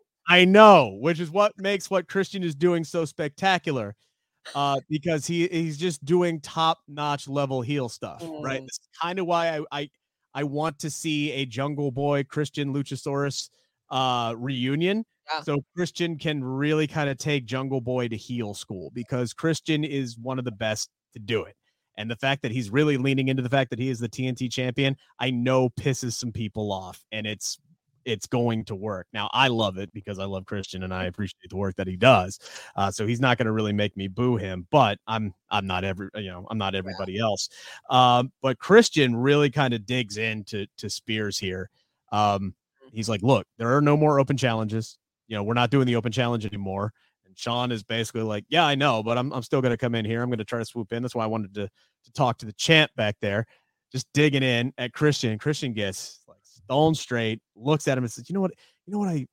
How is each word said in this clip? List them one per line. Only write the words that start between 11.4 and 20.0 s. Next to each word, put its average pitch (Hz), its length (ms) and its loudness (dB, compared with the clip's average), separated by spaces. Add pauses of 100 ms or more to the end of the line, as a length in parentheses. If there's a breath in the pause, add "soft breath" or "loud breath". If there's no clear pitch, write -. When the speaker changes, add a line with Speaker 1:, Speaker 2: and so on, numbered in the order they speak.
Speaker 1:
Jungle 139 460 -4
Boy, 143 320 0
Christian 143 500 -4
Luchasaurus, 139 760 -4 (400)
uh, 123 460 0
reunion. 139 680 -2 (260)
Speaker 2:
Yeah. 156 120 -4
Speaker 1:
So 143 200 -2 (140)
Christian 170 420 -4
can 151 240 -2
really 147 440 0
kinda 143 280 -2
take 143 300 -2
Jungle 131 380 -4
Boy 127 260 -2
to 110 80 -6
heel 110 380 -6
school, 90 400 -12
because 120 400 -4
Christian 151 500 -2
is 131 340 -6